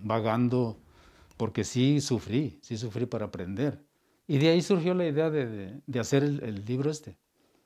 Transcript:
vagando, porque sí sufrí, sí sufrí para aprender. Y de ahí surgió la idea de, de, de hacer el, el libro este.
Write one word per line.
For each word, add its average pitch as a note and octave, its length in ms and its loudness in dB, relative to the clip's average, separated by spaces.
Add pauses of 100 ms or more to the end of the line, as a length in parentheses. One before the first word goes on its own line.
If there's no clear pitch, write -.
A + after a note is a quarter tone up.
vagando, A2+ 720 2 (580)
porque G#2+ 280 -2
sí C#3 360 4
sufrí, B2+ 640 -2
sí A#2 160 -8
sufrí A#2 300 -4
para G#2+ 180 -4
aprender. G2+ 540 -4 (480)
Y C#3+ 100 2
de D#3 120 6
ahí E3+ 120 6
surgió F3+ 320 2
la F3+ 140 0
idea D#3 240 0
de, C#3+ 160 0
de, G#2 360 -10
de A#2+ 160 -4
hacer C#3 220 2
el, C#3+ 220 0
el G#2 220 -6
libro C3+ 260 -2
este. D3 260 -12 (480)